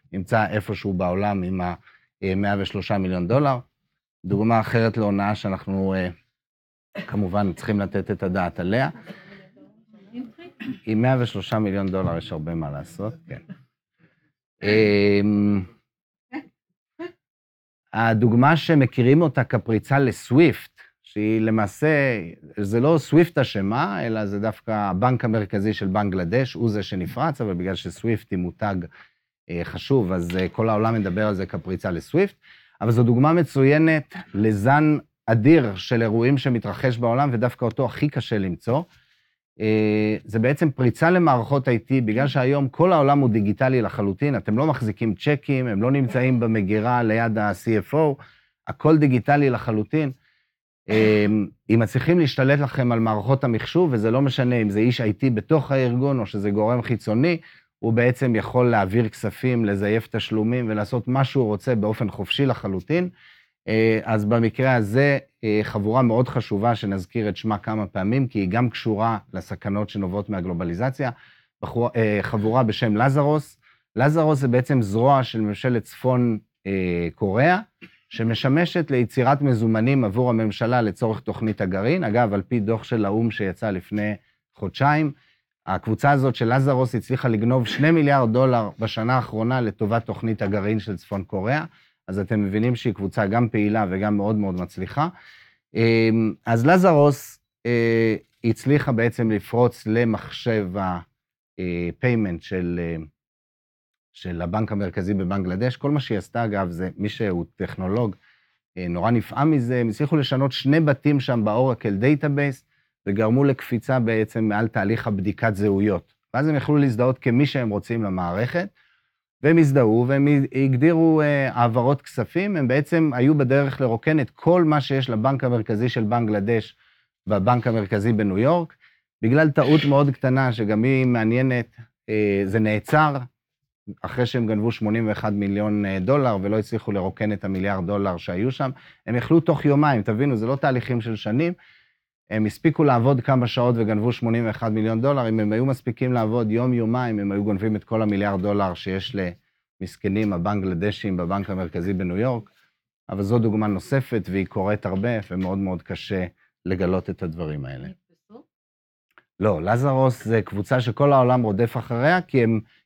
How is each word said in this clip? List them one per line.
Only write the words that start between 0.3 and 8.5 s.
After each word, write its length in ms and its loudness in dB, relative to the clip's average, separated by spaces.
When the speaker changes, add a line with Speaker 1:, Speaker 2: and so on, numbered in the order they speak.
Speaker 1:
איפשהו 440 -6
בעולם 500 -2
עם 180 -4
ה-, 120 -4
אה, 120 -2
מאה 240 0
ושלושה 380 -4
מיליון 300 -2
דולר. 320 2
דוגמה 340 2
אחרת 380 0
להונאה 380 0
שאנחנו, 580 -4
אה, 160 -2
כמובן 460 -2
צריכים 260 -4
לתת 320 -4
את 120 -6
הדעת 360 -4